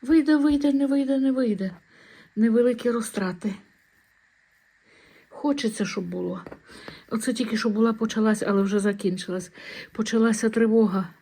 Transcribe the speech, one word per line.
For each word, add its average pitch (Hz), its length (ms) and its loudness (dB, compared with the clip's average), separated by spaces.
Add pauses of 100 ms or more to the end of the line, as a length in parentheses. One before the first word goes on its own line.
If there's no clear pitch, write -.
Вийде, 302 340 4
вийде, 285 380 2
не 277 120 2
вийде, 277 320 2
не 269 140 2
вийде. 208 400 -2 (640)
Невеликі 240 560 2
розтрати. 196 640 -4 (1700)
Хочеться, 240 560 -2
щоб 190 200 -6
було. 180 360 -6 (680)
Оце 226 240 -2
тільки 220 240 -4
що 233 120 -2
була, 220 240 2
почалась, 220 540 0
але 196 140 2
вже 196 180 2
закінчилась. 185 720 -4 (400)
Почалася 226 580 0
тривога. 220 600 2 (120)